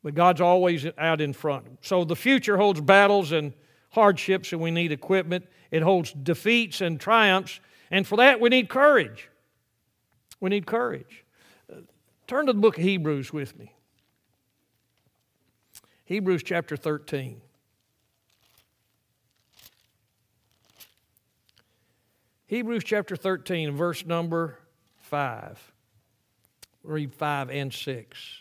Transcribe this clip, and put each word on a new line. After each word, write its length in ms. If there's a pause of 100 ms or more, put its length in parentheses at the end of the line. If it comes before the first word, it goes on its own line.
But 120
God's 260
always 440 (120)
out 240
in 100
front. 500
So 220
the 120
future 420
holds 240
battles 500
and 220 (380)
hardships, 600
and 80
we 120
need 200
equipment. 540 (240)
It 140
holds 280
defeats 720
and 180
triumphs, 640 (300)
and 140
for 120
that 240
we 80
need 180
courage. 640 (1120)
We 80
need 160
courage. 580 (480)
Uh, 60 (500)
turn 200
to 60
the 60
book 180
of 60
Hebrews 480
with 260
me. 160 (2250)
Hebrews 400
chapter 320
thirteen. 640 (4000)
Hebrews 360
chapter 320
thirteen, 560
verse 340
number 540 (400)
five. 720 (1120)
Read 320
five 340
and 240
six. 460 (220)